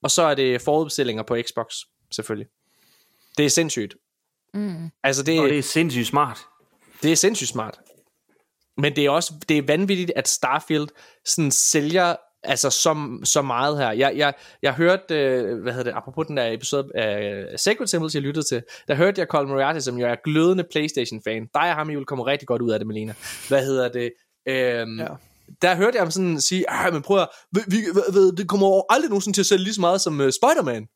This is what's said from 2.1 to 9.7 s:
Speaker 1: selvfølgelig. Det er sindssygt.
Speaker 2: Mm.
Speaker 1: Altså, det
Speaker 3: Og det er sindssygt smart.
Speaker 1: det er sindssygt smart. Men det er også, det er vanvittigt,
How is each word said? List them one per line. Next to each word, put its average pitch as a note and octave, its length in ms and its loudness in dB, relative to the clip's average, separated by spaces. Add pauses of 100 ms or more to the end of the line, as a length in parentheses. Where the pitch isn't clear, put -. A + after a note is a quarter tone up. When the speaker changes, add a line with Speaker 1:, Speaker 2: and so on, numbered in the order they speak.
Speaker 1:
selvfølgelig. A2 360 -8 (880)
Det D3 80 4
er C#3+ 40 4
sindssygt. C#3+ 460 0 (580)
Speaker 2:
Mm. F3+ 360 -8 (140)
Speaker 1:
Altså, C3+ 200 2
det E3 160 2
Speaker 3:
Og D3 100 4
det D3 80 2
er C#3 60 0
sindssygt C3+ 440 0
smart. C#3+ 320 0 (640)
Speaker 1:
det D3+ 80 4
er E3 40 6
sindssygt F#3+ 340 2
smart. A2 300 -8 (960)
Men D3 180 0
det C#3+ 100 2
er C#3+ 40 4
også, E3 240 0 (160)
det D3+ 80 4
er D3 40 2
vanvittigt, F3+ 540 0